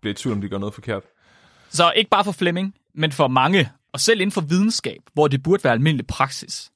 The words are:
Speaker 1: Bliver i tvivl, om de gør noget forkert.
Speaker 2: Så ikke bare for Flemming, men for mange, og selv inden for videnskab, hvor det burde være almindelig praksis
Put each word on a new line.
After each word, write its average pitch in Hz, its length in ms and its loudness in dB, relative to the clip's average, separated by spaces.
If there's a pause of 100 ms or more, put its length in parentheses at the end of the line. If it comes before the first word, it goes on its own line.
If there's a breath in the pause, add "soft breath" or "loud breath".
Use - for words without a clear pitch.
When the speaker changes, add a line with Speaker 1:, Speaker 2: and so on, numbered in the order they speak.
Speaker 1:
Bliver 104 140 -4
i - 20 -12
tvivl, 120 200 -4
om 101 40 -4
de 101 80 -6
gør 98 100 -6
noget 104 160 -8
forkert. 104 280 -8 (680 soft breath)
Speaker 2:
Så 170 260 0
ikke 214 140 0
bare 202 140 2
for 196 80 -4
Flemming, 180 420 -2 (200)
men 151 180 -2
for 139 160 2
mange, 135 420 2 (220)
og - 80 -6
selv 220 200 2
inden 190 120 0
for 202 80 -2
videnskab, 180 600 -2 (140)
hvor 151 140 4
det 135 140 0
burde 190 220 2
være 131 80 4
almindelig 135 340 2
praksis - 680 -6